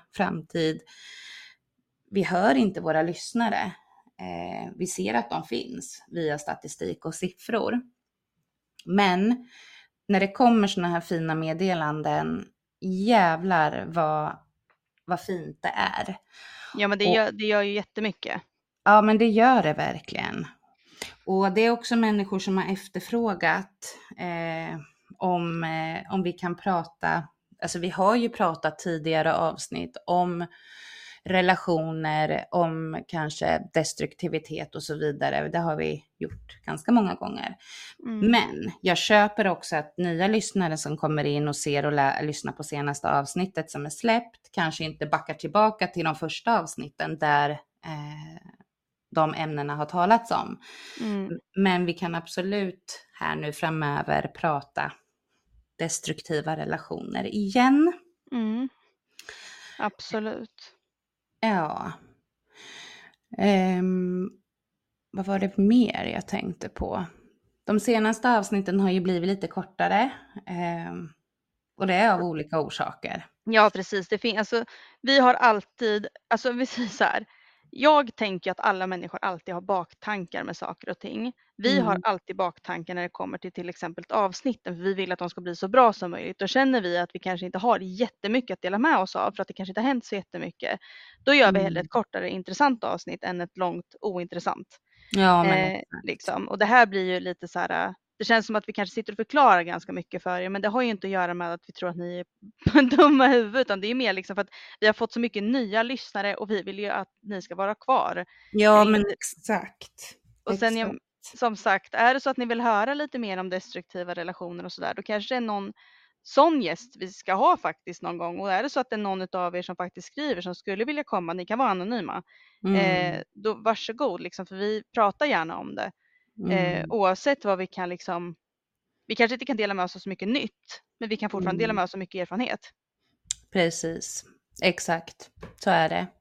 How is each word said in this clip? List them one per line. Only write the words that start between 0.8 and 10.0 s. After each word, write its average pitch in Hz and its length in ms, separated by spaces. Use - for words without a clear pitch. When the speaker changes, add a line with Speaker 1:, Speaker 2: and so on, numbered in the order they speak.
Speaker 1:
Vi 196 120
hör 185 320
inte 196 260
våra 156 200
lyssnare. 185 680
Eh, 107 540
vi 185 120
ser 190 260
att 240 160
de 160 140
finns - 640
via 156 300
statistik - 680
och 160 100
siffror. 220 680
Men 202 640